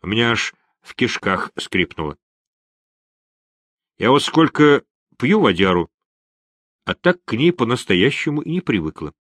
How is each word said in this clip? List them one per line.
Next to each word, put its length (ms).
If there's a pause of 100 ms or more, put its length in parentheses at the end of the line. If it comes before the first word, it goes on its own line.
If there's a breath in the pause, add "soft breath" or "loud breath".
У 60
меня 240
аж 220 (280)
в 140
кишках 640
скрипнуло. 600 (1800)
Я 140
вот 120
сколько 600 (340)
пью 240
водяру, 500 (920)
а 100
так 280
к 100
ней 180
по-настоящему 880
и 100
не 100
привыкла. 600